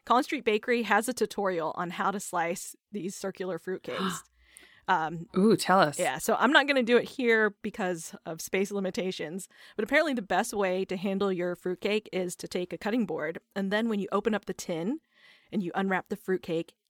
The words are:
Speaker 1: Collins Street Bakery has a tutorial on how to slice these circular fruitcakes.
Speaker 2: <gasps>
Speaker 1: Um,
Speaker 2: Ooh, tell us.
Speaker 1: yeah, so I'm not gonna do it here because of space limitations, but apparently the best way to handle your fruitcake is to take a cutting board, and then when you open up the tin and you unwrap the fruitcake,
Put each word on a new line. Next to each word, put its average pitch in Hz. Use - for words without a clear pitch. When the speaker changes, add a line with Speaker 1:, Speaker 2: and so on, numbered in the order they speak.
Speaker 1:
Collins 247
Street 285
Bakery 233
has 214
a 247
tutorial 185
on 175
how 190
to 196
slice 170
these 196
circular 185
fruitcakes. 185
Speaker 2:
<gasps> -
Speaker 1:
Um, 165
Speaker 2:
Ooh, 202
tell 190
us. 156
Speaker 1:
yeah, 143
so -
I'm 247
not 277
gonna 277
do 233
it 190
here 220
because 180
of 165
space 196
limitations, 185
but 214
apparently 294
the 247
best 190
way 190
to 190
handle 196
your 175
fruitcake 202
is 180
to -
take 180
a 170
cutting 214
board, 156
and 196
then 220
when 208
you 190
open 208
up 202
the 185
tin 180
and 226
you 175
unwrap 190
the 196
fruitcake, 175